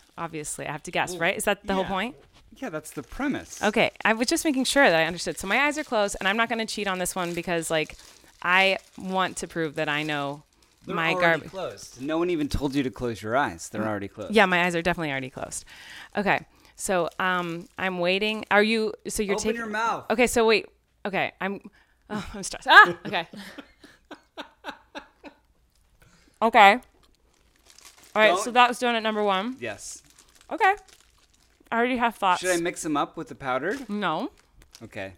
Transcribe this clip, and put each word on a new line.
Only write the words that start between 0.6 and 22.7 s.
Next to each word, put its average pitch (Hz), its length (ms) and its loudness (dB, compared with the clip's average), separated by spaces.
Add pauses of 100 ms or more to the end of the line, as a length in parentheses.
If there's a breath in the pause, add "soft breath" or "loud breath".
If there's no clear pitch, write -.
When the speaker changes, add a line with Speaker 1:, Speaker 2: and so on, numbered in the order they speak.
Speaker 1:
I 143 60 -6
have 151 100 -10
to 180 80 -14
guess, 170 200 -2
Speaker 2:
Well, 180 100 -8
Speaker 1:
right? 175 160 0
Is 214 80 -6
that 202 200 0
the 202 80 -2
whole 190 100 0
Speaker 2:
yeah. 180 60 -6
Speaker 1:
point? 196 260 -4 (420)
Speaker 2:
Yeah, 254 140 -10
that's 156 200 -10
the 147 120 -10
premise. 185 600 -6
Speaker 1:
Okay, 208 280 2 (120)
I 208 80 4
was 226 160 -2
just 330 160 0
making 262 220 0
sure 277 240 2
that 165 100 4
I 160 60 2
understood. 165 320 -6
So - 100 -10
my 220 140 0
eyes 285 160 0
are 302 80 -6
closed, 208 340 -2
and 196 80 -2
I'm 196 80 2
not 233 140 0
gonna 226 160 -4
cheat 208 220 -6
on 185 120 -4
this 180 160 -4
one 175 180 -4
because, 170 380 -4
like, 156 240 -2 (480 loud breath)
I 190 360 4 (180)
want 185 400 -4
to 180 100 -8
prove 160 280 -6
that 156 120 -2
I 147 160 -2
know 147 400 -6 (420)
Speaker 2:
They're - 100 -8
Speaker 1:
my 165 180 0
Speaker 2:
already 180 80 -2
Speaker 1:
garbage. 165 300 2
Speaker 2:
closed. 151 500 -10
No 151 160 -2
one 170 140 0
even 151 180 -2
told 143 260 -2
you 143 80 0
to 123 60 -4
close 120 320 -6
your 110 160 -4
eyes. 127 320 -4
They're 107 140 -6
Speaker 1:
Mm. 110 40 -2
Speaker 2:
already 101 200 -4
closed. 101 260 -10
Speaker 1:
Yeah, 208 140 6
my 180 180 2
eyes 180 100 -2
are 170 60 -2
definitely 170 300 -4
already 135 180 -6
closed. - 340 -12 (540 loud breath)
Okay, 190 280 0 (300 soft breath)
so, 180 320 -2 (120)
um, 180 480 -4 (100)
I'm 185 220 -4
waiting. 196 500 -2
Are 208 140 6
you, 220 300 0 (140)
so 208 140 -4
you're 196 140 -2
Speaker 2:
Open 214 80 -4
Speaker 1:
taking 220 160 -2
Speaker 2:
your 226 80 -8
mouth. 214 420 -4
Speaker 1:
Okay, 226 180 4
so 226 180 2
wait. 220 200 4 (400)
Okay, 185 340 -2
I'm, 190 220 -6 (480 soft breath)
oh, 214 240 -8
I'm 196 100 -12
stressed. - 260 -8
Ah, 349 260 10 (100)